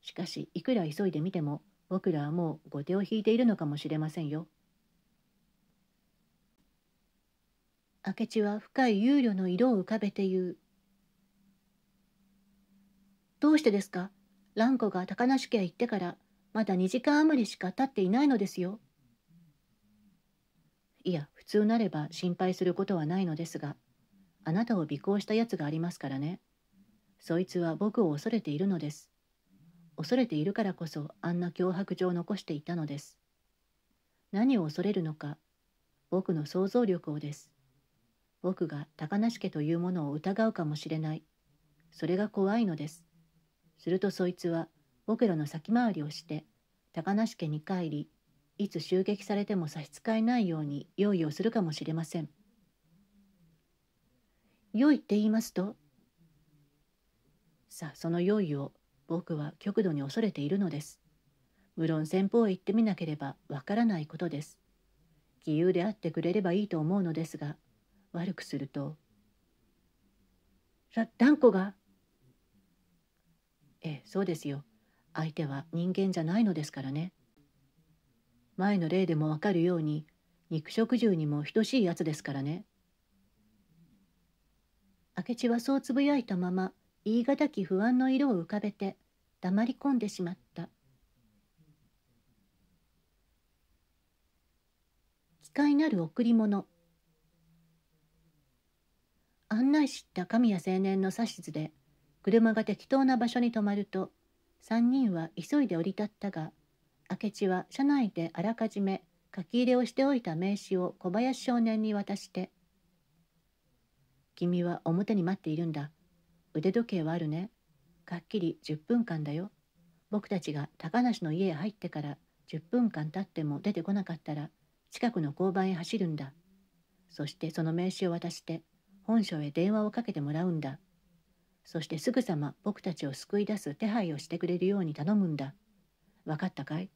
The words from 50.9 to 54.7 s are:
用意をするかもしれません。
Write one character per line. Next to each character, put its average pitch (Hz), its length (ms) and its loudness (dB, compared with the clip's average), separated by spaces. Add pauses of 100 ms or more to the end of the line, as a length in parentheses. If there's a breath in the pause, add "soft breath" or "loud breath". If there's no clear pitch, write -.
用 202 180 4
意 165 100 2
を 151 60 0
す 185 120 -6
る 226 80 2
か 226 120 0
も 160 100 0
し 151 120 -6
れ 160 80 -4
ま 165 120 -2
せ 170 160 -6
ん。 151 80 -8 (2500)